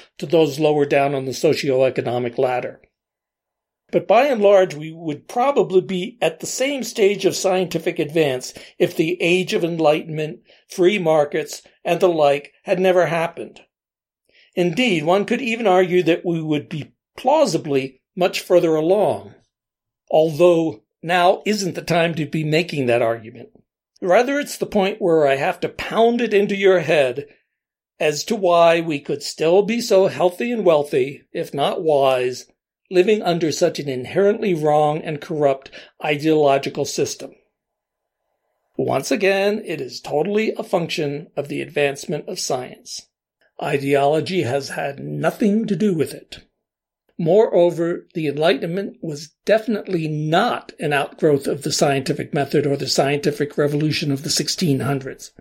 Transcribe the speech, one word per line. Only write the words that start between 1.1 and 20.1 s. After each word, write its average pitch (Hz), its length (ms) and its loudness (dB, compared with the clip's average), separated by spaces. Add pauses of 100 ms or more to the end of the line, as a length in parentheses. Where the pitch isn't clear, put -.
on 135 120 -4
the 131 80 -6
socioeconomic 131 1080 0
ladder. 123 420 -2 (1080)
But 170 160 -2
by 233 200 4
and 254 140 -2
large, 190 340 6
we 156 180 -12
would 160 340 -10
probably 240 540 0
be 180 420 -6
at 160 160 -2
the - 80 -12
same 269 380 -4
stage 196 400 0
of 160 100 2
scientific 185 640 -2
advance 147 560 -2 (240)
if - 160 0
the 170 260 -2
Age 180 320 0
of 175 120 -2
Enlightenment, 160 720 0 (300)
free 190 320 2
markets, 156 640 -2 (220)
and 170 140 -2
the 185 100 4
like 143 440 2 (100)
had 190 160 -2
never 180 280 4
happened. 165 560 -6 (920)
Indeed, 175 500 0
one 190 200 2
could 240 160 -2
even 233 260 -2
argue 180 380 4
that 165 200 0
we 170 160 -2
would 151 280 -4
be 147 240 -10 (240)
plausibly 160 880 0 (140)
much 180 240 -2
further 170 360 2
along, 156 580 0 (760)